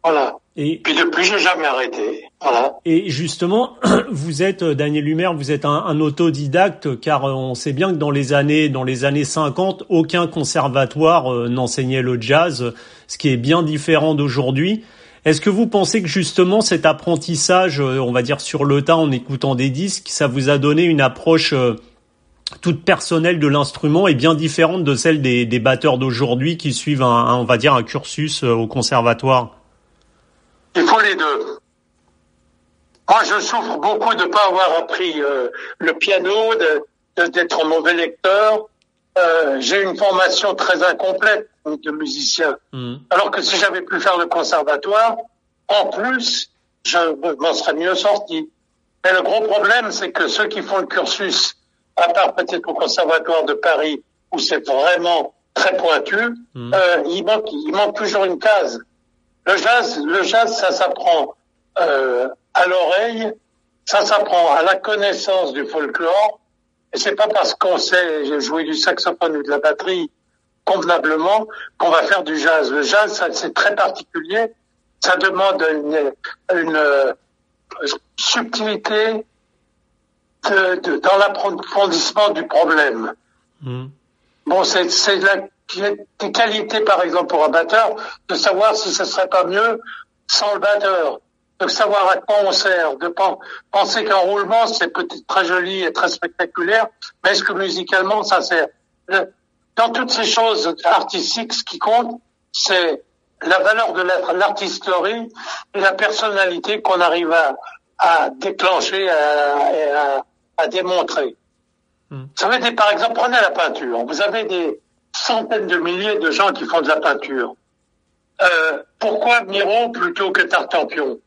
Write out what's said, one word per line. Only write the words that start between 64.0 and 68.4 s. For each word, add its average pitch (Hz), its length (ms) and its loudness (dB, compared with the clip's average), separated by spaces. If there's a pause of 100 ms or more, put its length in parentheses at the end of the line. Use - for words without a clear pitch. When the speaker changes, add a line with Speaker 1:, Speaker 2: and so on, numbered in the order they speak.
Speaker 1:
s'apprend 180 500 2
à 165 80 4
la 190 120 4
connaissance 190 800 -2
du 139 120 -6
folklore, 170 720 0 (540)
et - 40 -6
c'est - 180 -2
pas 214 120 2
parce 208 260 2
qu'on 180 240 2
sait 156 640 0